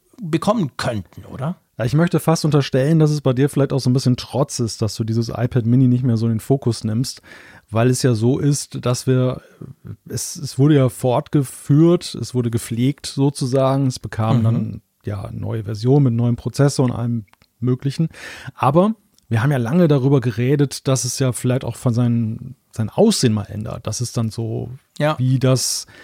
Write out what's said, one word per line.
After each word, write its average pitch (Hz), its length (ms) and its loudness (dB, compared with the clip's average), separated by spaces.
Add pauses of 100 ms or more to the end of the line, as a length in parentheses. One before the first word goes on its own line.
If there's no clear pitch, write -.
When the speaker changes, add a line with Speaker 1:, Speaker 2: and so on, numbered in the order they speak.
(200)
Speaker 1:
bekommen 180 560 -2
könnten, - 500 -6
oder? 147 320 -8 (200)
Speaker 2:
Ja, 117 60 -2
ich 120 100 0
möchte 165 280 2
fast 165 240 2
unterstellen, 147 540 2
dass 151 120 4
es 151 80 -2
bei 131 140 0
dir 139 160 2
vielleicht 139 240 0
auch 135 80 -2
so 127 80 0
ein 123 40 4
bisschen 127 220 2
Trotz - 460 -4
ist, 113 200 -4
dass 107 140 -2
du 117 80 -6
dieses 113 240 -2
iPad 120 380 -2
Mini 123 240 6
nicht 123 160 2
mehr 117 100 2
so 113 100 0
in 113 100 0
den 107 40 -4
Fokus - 460 0
nimmst, 113 360 -4 (480)
weil 113 200 2
es 127 120 0
ja 127 120 2
so 117 260 2
ist, 143 460 -2
dass 123 220 -2
wir, 127 340 0 (640)
es, - 300 -10
es - 200 -10
wurde 147 180 6
ja 131 120 4
fortgeführt, 147 1300 0
es - 180 -10
wurde 120 160 -2
gepflegt 120 580 -4
sozusagen, 135 800 0
es - 120 -4
bekam 113 400 -2
Speaker 1:
Mhm. 110 40 2
Speaker 2:
dann 110 380 -2 (220)
ja 101 300 -8
neue 107 320 -8
Version 120 380 2
mit 123 100 4
neuem 120 240 0
Prozessor 139 480 0
und 120 80 0
allem 117 320 -4 (340)
Möglichen, 127 480 -2 (460)
aber 175 420 2 (320)
wir 113 160 0
haben 143 80 2
ja 139 60 0
lange 151 320 2
darüber 139 320 4
geredet, 127 680 0
dass 135 160 0
es - 160 -6
ja 127 140 0
vielleicht - 320 -2
auch 117 100 -6
von 120 200 0
seinen, 117 600 -2 (160)
sein 107 200 -6
Aussehen 196 420 2
mal 104 120 -2
ändert, - 420 -10
dass 107 120 -6
es 120 120 -6
dann 113 180 -4
so 117 400 -8 (300)
Speaker 1:
Ja. 151 180 0
Speaker 2:
wie 127 220 2
das, 127 480 0 (160)